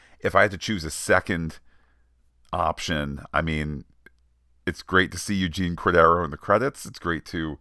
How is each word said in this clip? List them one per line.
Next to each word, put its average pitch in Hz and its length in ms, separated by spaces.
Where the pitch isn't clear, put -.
If - 160
I 98 80
had 101 80
to 95 60
choose 95 260
a 80 80
second 90 680
option, 78 680
I 80 80
mean, 76 440
it's 87 180
great 92 280
to 87 60
see 101 180
Eugene 87 400
Cordero 85 500
in 71 60
the 76 60
credits. 117 480
It's - 140
great 85 280
to 80 340